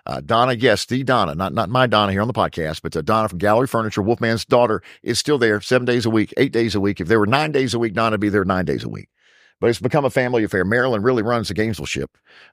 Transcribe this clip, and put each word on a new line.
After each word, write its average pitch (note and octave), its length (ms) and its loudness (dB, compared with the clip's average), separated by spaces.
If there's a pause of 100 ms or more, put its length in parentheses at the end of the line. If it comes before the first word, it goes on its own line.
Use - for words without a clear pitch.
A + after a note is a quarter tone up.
Uh, C2 140 -8
Donna, A#2 320 2
yes, A2+ 320 2
the C3 200 -4
Donna, A2+ 300 0
not, F#2 200 -4
not G#2+ 160 -2
my B2+ 180 0
Donna G#2 240 2
here G2 100 0
on A2+ 60 -2
the B2 60 -6
podcast, D#2+ 480 -4
but, D#2+ 160 -8
uh, D#2+ 40 -2
Donna A2 280 0
from F2+ 80 -10
Gallery G#2+ 300 2
Furniture, G#2+ 340 -2
Wolfman's A2+ 420 -2
daughter, A#2 380 2 (200)
is - 180 -2
still D3 180 0
there G#2+ 240 2
seven B2+ 240 2
days A#2+ 200 0
a A2+ 40 0
week, A2 260 0
eight C#3 160 2
days A2+ 240 0
a G2 60 0
week. G2+ 180 0
If E2 80 -6
there A2+ 100 4
were G#2 80 2
nine D3 280 0
days C3 200 0
a A#2+ 60 -2
week, A2+ 140 -2
Donna A2+ 220 0
would G2+ 40 -2
be G#2 80 0
there G2 160 2
nine F#2 220 0
days A#1+ 180 -2
a A#1 60 -10
week. G1+ 180 -12 (540)
But A#2+ 80 2
it's A#2 100 0
become C#3+ 240 0
a B2+ 60 0
family B2 340 0
affair. F#2 220 0
Marilyn A#2 360 0
really A#2+ 220 2
runs A2+ 240 -2
the G2 60 -6
Gainesville G#2 320 -2
ship. - 320 -8 (360)